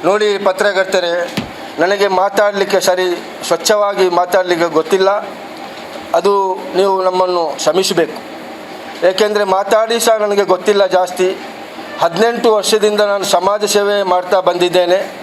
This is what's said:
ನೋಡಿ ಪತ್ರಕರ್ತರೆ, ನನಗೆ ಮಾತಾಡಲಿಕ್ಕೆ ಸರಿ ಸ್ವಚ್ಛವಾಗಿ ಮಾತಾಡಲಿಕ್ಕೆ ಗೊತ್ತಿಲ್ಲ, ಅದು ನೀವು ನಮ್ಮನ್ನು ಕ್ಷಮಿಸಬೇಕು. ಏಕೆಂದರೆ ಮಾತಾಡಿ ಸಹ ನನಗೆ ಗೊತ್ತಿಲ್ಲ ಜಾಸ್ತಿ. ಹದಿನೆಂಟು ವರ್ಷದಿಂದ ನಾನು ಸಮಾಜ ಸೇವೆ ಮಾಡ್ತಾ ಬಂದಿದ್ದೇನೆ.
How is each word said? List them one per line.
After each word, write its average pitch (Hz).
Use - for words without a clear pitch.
ನೋಡಿ 202
ಪತ್ರಕರ್ತರೆ, 185
ನನಗೆ 196
ಮಾತಾಡಲಿಕ್ಕೆ 196
ಸರಿ 180
ಸ್ವಚ್ಛವಾಗಿ 190
ಮಾತಾಡಲಿಕ್ಕೆ 180
ಗೊತ್ತಿಲ್ಲ, 185
ಅದು 190
ನೀವು 190
ನಮ್ಮನ್ನು 180
ಕ್ಷಮಿಸಬೇಕು. 165
ಏಕೆಂದರೆ 208
ಮಾತಾಡಿ 214
ಸಹ 226
ನನಗೆ 202
ಗೊತ್ತಿಲ್ಲ 190
ಜಾಸ್ತಿ. 185
ಹದಿನೆಂಟು 220
ವರ್ಷದಿಂದ 208
ನಾನು 202
ಸಮಾಜ 196
ಸೇವೆ 202
ಮಾಡ್ತಾ 180
ಬಂದಿದ್ದೇನೆ. 180